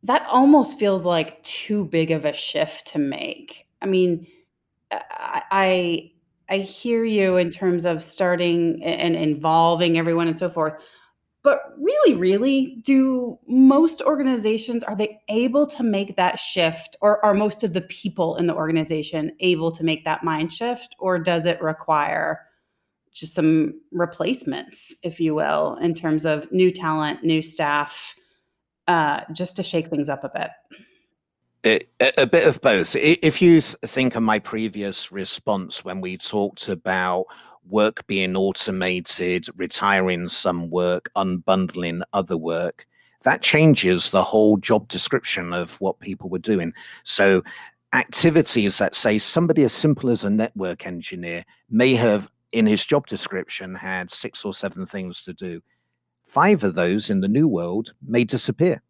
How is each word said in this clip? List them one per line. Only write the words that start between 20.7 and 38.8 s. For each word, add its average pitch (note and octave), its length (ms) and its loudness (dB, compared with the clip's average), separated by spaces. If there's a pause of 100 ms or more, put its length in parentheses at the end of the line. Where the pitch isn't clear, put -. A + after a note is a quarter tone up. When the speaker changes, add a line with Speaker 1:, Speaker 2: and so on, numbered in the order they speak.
Speaker 1:
Or F#3 200 -2
does E3+ 280 0
it F3 160 -2
require D#3 800 -2 (720)
just - 220 -8
some D#3 400 2 (160)
replacements, - 1120 -6
if E3 160 -10
you D#3 160 0
will, D3+ 460 0
in E3 140 0
terms D#3 300 -4
of D3+ 280 -2
new F#3 180 4
talent, D#3 540 -4
new D#3+ 180 2
staff, D3 720 -4 (720)
uh, D#3 360 2 (100)
just F3 240 -8
to G3 80 -6
shake E3 240 -2
things D3 200 -2
up C3+ 140 -6
a C3+ 60 -8
bit? - 220 -8 (1120)
Speaker 2:
It, A2 260 2 (100)
a, C3+ 220 4
a C3 40 4
bit E3 200 4
of D3+ 140 2
both. G2 340 2
I-, D3+ 260 4
if D#3 220 2
you E3+ 200 8
th-, - 200 -8
think C3 320 -2
of A2+ 80 -2
my A2 160 2
previous G#2 720 -6
response F#2+ 760 -6
when F#2+ 160 -10
we F#2 180 -8
talked - 500 -4
about F#2 560 -2 (440)
work G#2+ 380 0
being F#2+ 300 -2
automated, F#2 1200 -2